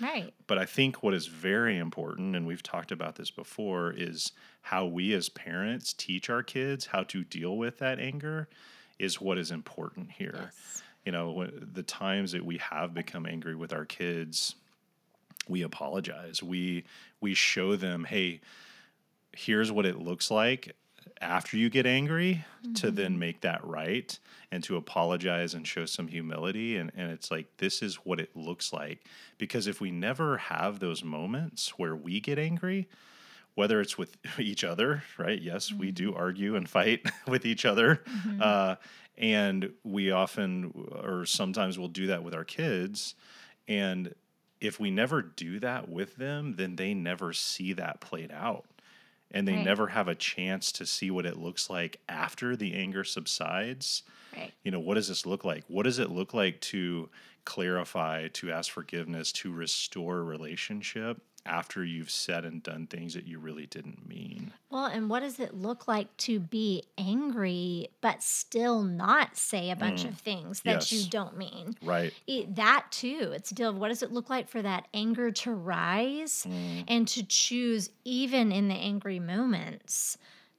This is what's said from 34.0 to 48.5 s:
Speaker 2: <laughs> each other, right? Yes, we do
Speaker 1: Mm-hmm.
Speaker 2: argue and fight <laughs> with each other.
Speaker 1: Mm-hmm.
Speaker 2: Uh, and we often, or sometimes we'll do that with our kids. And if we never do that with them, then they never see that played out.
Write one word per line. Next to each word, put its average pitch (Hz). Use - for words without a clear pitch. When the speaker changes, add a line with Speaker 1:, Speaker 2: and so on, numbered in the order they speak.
Speaker 2:
<laughs> -
each 104
other, 120
right? 90
Yes, 87
we 98
do 90
Speaker 1:
Mm-hmm. 85
Speaker 2:
argue 98
and 87
fight 110
<laughs> -
with 127
each 113
other. 117
Speaker 1:
Mm-hmm. 185
Speaker 2:
Uh, 98
and 101
we 98
often, 92
or 90
sometimes 95
we'll 90
do 95
that 87
with 85
our 82
kids. 156
And 95
if 104
we 101
never 120
do 85
that 123
with 90
them, 143
then 92
they 95
never 87
see -
that 82
played 80
out. 101